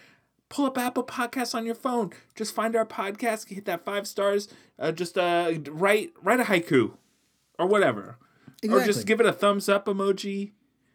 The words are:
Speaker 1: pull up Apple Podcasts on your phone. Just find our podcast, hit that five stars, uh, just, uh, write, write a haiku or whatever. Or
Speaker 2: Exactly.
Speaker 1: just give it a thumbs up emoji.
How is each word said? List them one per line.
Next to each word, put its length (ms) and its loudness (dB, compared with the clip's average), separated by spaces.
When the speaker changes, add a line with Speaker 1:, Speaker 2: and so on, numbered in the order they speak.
Speaker 1:
pull 160 -2
up 140 -2
Apple 260 -2
Podcasts 500 -6
on 120 -4
your 80 -4
phone. 360 -4
Just 200 -8
find 200 -2
our 120 2
podcast, 640 -6
hit 160 -10
that 180 -4
five 240 -6
stars, 400 0
uh, 120 -2
just, 280 -6
uh, 340 2
write, 440 0
write 180 4
a 40 2
haiku 520 2
or 80 2
whatever. 520 2
Or 440 -20
Speaker 2:
Exactly. 240 4
Speaker 1:
just 200 0
give 140 2
it 60 6
a 60 4
thumbs 360 0
up 180 2
emoji. 680 -2